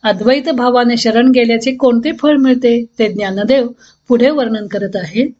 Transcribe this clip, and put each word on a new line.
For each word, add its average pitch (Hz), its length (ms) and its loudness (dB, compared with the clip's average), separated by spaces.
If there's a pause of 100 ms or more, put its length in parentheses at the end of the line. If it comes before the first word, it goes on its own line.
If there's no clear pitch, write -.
अद्वैत 226 480 0
भावाने 240 460 0
शरण 233 340 2
गेल्याचे 233 440 0
कोणते 254 380 0
फळ 302 240 0
मिळते 247 480 2 (140)
ते 214 140 0
ज्ञानदेव 208 560 -2 (400)
पुढे 240 220 2
वर्णन 220 360 -4
करत 196 280 -6
आहेत 190 460 -4